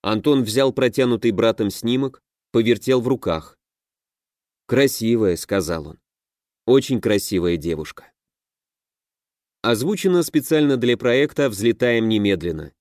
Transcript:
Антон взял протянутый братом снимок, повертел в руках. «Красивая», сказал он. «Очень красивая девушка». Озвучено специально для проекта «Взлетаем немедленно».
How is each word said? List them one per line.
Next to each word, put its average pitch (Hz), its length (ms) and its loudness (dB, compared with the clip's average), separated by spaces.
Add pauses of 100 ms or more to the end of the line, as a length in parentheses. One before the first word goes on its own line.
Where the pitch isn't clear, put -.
Антон 120 420 0
взял 127 280 0
протянутый 120 600 0
братом 107 380 0
снимок, 127 520 -4 (300)
повертел 117 480 2
в 117 80 -4
руках. - 500 -4 (1080)
«Красивая», 113 720 2
сказал 82 520 -6
он. 78 100 -20 (680)
«Очень 123 340 2
красивая 92 560 0
девушка». 78 560 -8 (1500)
Озвучено 175 600 0
специально 147 540 0
для 120 200 0
проекта 135 520 0
«Взлетаем 113 600 0
немедленно». 87 720 -2